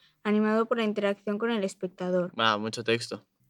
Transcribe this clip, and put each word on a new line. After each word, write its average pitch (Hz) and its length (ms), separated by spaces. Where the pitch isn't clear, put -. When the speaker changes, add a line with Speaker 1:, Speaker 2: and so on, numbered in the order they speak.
Speaker 1:
animado 214 420
por 233 120
la 226 60
interacción 208 540
con 233 140
el 220 100
espectador. 180 760
Speaker 2:
Ah, 113 220
mucho 110 240
texto. 113 420